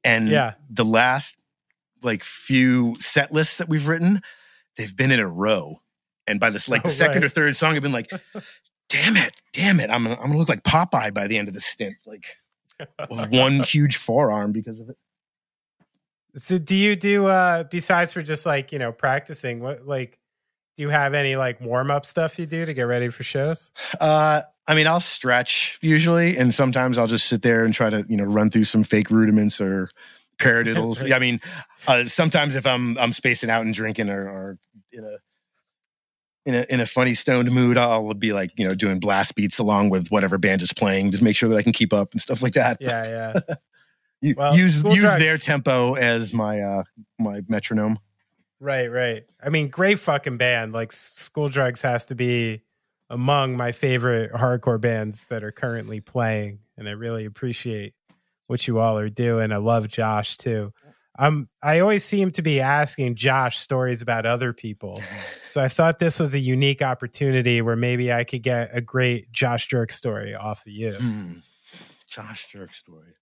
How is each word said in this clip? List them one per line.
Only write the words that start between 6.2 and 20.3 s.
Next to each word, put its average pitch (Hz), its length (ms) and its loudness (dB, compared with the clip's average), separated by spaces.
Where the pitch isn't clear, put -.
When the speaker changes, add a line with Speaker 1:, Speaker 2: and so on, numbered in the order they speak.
Speaker 1:
And 104 140 -2
by 113 120 2
this, 104 180 -8
like, 117 140 -2
the 175 60 0
Speaker 2:
Oh, - 20 0
Speaker 1:
second 151 300 2
Speaker 2:
right. 147 40 2
Speaker 1:
or 139 40 -2
third 147 280 0
song, 160 180 0
I've 143 80 -2
been 143 80 -2
like, 120 180 -6
Speaker 2:
<laughs> - 800 -18
Speaker 1:
"Damn 196 300 2
it, - 180 0
damn 185 300 2
it. 107 80 -4
I'm 117 140 0
gonna, 113 120 -2
I'm 123 120 -8
gonna 147 100 2
look 160 100 2
like 107 160 -2
Popeye 139 500 2
by 101 140 -4
the 110 100 -2
end 104 120 -4
of 95 40 -12
the 95 60 -12
stint." - 460 -8
Like, 107 220 -20
with 110 200 -8
Speaker 2:
<laughs> - 20 0
Speaker 1:
one 131 320 4
huge 147 340 2
forearm 107 560 0
because 113 260 -8
of 113 100 -18
it. 143 60 -18
Speaker 2:
So 180 220 -2
do 170 180 -2
you 202 200 4
do, 202 320 2
uh, 180 360 4
besides 175 500 -2
for 175 80 -6
just, 151 240 -6
like, 143 260 -2
you 151 80 -8
know, 117 120 -4
practicing, 131 680 -4
what, 131 280 -10
like, 131 320 -8